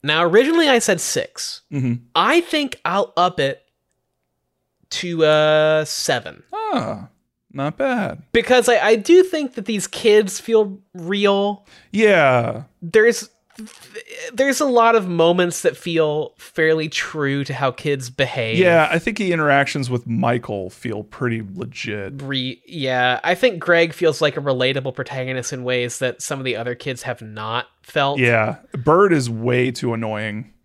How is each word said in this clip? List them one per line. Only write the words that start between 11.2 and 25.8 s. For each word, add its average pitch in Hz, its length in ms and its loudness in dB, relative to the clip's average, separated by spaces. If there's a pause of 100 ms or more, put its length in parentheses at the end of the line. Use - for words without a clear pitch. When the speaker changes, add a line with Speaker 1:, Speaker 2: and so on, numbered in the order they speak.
Speaker 2:
Yeah. 135 720 4 (180)
Speaker 1:
There's, 220 460 2 (1040)
there's 262 280 0
a 302 60 2
lot 233 300 6
of 190 120 2
moments 175 540 2
that 156 140 0
feel 156 640 -2
fairly 160 500 0
true 139 560 -4
to 135 100 -8
how 131 160 0
kids 135 400 -4
behave. 123 480 -2
Speaker 2:
Yeah, 170 320 4
I 165 80 0
think 208 200 -4
the 190 140 -2
interactions 139 580 0
with 123 160 -4
Michael 117 640 -4
feel 107 340 -10
pretty 117 380 -6 (120)
legit. 120 680 -10
Speaker 1:
Re-, 131 440 -8
yeah, 127 560 -2
I 175 120 0
think 208 260 0
Greg 170 320 2
feels 160 280 0
like 147 160 0
a 151 40 -6
relatable 131 540 -2
protagonist 131 580 -8
in 127 100 -10
ways 123 360 -4